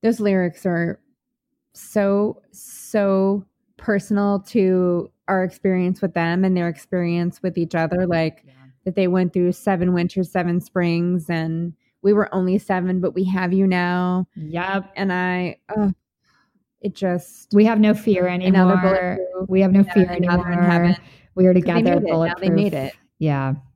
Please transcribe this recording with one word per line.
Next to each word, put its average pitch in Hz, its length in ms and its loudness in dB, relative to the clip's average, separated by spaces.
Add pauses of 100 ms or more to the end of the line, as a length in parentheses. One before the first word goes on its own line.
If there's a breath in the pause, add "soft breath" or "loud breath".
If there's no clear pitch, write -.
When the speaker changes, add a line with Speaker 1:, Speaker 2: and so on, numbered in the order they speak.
Speaker 1:
Those 226 180 0
lyrics 190 440 0
are 170 360 -2 (720)
so, 202 680 -2 (120)
so 196 920 -2 (320)
personal 202 600 -2
to 185 720 0 (160)
our 190 160 0
experience 185 580 -2
with 180 140 -4
them 170 300 0
and 190 120 0
their 175 120 -2
experience 175 760 -4
with 180 160 -6
each 170 160 -4
other. 175 320 -2
Like, 160 400 -2
Speaker 2:
Yeah. - 60 -20 (320 soft breath)
Speaker 1:
that 180 100 -6
they 190 140 2
went 180 240 0
through 180 180 0
seven 180 420 -2
winters, 180 380 -2
seven 175 300 -2
springs, 175 680 -2
and 165 440 -4 (300)
we 202 100 4
were 208 220 0
only 185 240 0
seven, 185 420 -2
but 180 140 -2
we 185 100 -2
have 185 280 -2
you 190 140 2
now. 180 720 0
Speaker 2:
Yep. 180 580 -6
Speaker 1:
And 196 180 -4
I, 180 440 -4 (180)
uh, 208 140 0 (920)
it 202 120 -8
just - 600 -6
Speaker 2:
We 208 100 6
have 220 160 2
no 214 140 4
fear 185 320 0
Speaker 1:
Another 180 200 -4
Speaker 2:
anymore. 185 360 6
Speaker 1:
bulletproof. 185 680 -2
Speaker 2:
We 190 140 2
have 185 100 4
no 196 80 6
Speaker 1:
Another 196 140 2
Speaker 2:
fear 190 160 6
Speaker 1:
Another 175 380 -2
in 175 100 -2
Speaker 2:
anymore. 175 120 4
Speaker 1:
Heaven. 175 260 2 (380 soft breath)
Speaker 2:
We 185 120 4
are 185 80 6
Speaker 1:
'Cause 180 80 4
they 175 100 0
Speaker 2:
together, 170 100 0
Speaker 1:
made - 140 2
it. - 80 0
Now 165 80 -2
Speaker 2:
bulletproof. 165 300 -2
Speaker 1:
they 190 80 0
made 196 240 2
it. 135 180 -6 (260)
Speaker 2:
Yeah. 139 360 -2 (220)